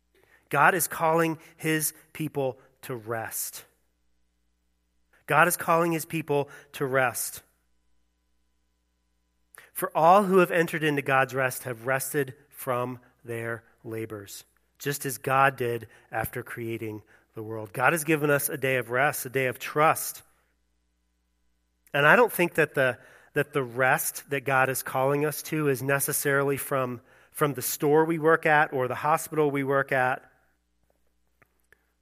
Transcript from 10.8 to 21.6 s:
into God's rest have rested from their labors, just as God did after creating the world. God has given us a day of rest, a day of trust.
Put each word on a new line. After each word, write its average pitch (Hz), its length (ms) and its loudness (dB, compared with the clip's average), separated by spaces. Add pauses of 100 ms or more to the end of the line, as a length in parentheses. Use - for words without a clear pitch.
into 143 180 0
God's 131 320 2
rest 131 300 -2
have 117 220 -10
rested 135 480 -2 (140)
from 123 520 -6 (240)
their 117 400 -8 (180)
labors, 110 600 -12 (340)
just - 260 -8
as 135 140 -8
God 135 380 2
did 117 320 -4 (240)
after 113 320 -6
creating 113 580 -10 (320)
the 113 80 -10
world. 110 300 -10
God 135 200 4
has 160 120 -2
given 151 260 2
us 143 180 0
a 160 80 -8
day 131 200 0
of 117 140 -4
rest, 135 360 -2
a 127 40 -14
day 131 160 -2
of 120 120 -4
trust. - 640 0 (1700)